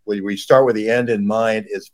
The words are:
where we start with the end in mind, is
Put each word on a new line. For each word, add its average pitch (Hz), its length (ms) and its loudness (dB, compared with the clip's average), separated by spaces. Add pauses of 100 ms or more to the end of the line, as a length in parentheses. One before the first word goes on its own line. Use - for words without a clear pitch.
where 104 180 -6
we 101 140 -4
start 135 300 4
with 120 100 2
the 107 140 -4
end 120 200 0
in 104 160 0
mind, 110 440 -2
is 98 240 -12